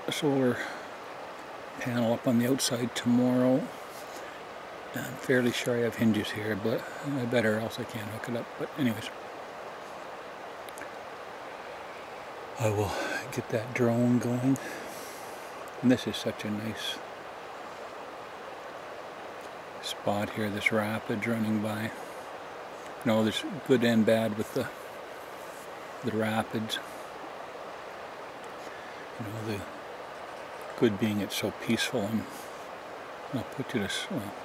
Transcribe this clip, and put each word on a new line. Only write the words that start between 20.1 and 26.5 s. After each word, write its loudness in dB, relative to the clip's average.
here, 0
this 2
rapid 2
running 4
by. 0
You -2
know, 8
there's 4
good 8
and 8
bad 6
with -2
the, 0
the 0
rapids. 2